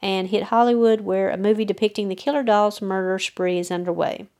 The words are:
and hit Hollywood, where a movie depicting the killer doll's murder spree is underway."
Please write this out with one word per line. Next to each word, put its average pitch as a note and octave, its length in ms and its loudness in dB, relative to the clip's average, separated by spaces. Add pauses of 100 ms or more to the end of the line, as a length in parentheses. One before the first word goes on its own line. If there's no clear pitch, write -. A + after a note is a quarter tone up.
and F#3+ 280 -2
hit G3+ 140 0
Hollywood, A#3 580 4
where F#3+ 280 0
a - 80 -2
movie G#3+ 280 2
depicting G#3 420 -2
the F#3+ 80 -4
killer C#4+ 280 -2
doll's G#3 380 2
murder F#3+ 380 -2
spree F3+ 380 -2
is F3 120 -4
underway." F3 580 -4 (120)